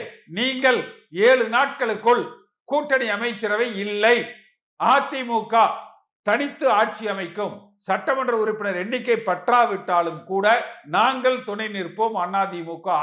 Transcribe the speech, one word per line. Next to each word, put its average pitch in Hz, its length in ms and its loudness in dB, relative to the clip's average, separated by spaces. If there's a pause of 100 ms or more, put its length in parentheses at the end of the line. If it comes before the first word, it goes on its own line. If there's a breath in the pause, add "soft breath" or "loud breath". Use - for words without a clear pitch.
(260)
நீங்கள் 254 540 0 (440)
ஏழு 254 240 6
நாட்களுக்குள் 233 720 0 (460)
கூட்டணி 262 400 0
அமைச்சரவை 214 580 -2 (120)
இல்லை, 208 380 2 (640)
அதிமுக 240 760 0 (720)
தனித்து 277 440 0
ஆட்சி 220 380 2
அமைக்கும், 190 460 -6 (220)
சட்டமன்ற 247 680 -2
உறுப்பினர் 208 400 -2
எண்ணிக்கை 233 340 -2
பற்றாவிட்டாலும் 185 1080 0
கூட 196 220 0 (380)
நாங்கள் 247 520 0 (120)
துணை 214 200 -6
நிற்போம் 208 480 -4 (260)
அதிமுக 170 440 -6 (160)